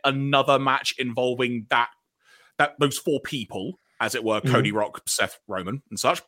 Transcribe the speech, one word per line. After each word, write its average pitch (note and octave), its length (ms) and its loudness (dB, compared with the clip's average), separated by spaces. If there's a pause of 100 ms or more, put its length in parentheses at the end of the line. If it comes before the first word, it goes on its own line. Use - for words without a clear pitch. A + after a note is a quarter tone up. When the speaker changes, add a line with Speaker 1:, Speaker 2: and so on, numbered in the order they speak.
Speaker 1:
another C#3 560 4
match C3 380 0
involving B2 720 -2
that, A#2 180 2 (720)
that, D3 220 2
those C#3 180 2
four D3 240 -2
people, A#2 580 -8 (200)
as A2+ 160 -2
it A2+ 80 -4
were, G#2+ 180 2
Speaker 2:
Mm. C3 100 0
Speaker 1:
Cody, G#2+ 200 4
Rock, G#2 360 -4
Seth, - 400 -2
Roman, G2 340 -6 (100)
and G#2+ 80 -10
such. E3+ 280 0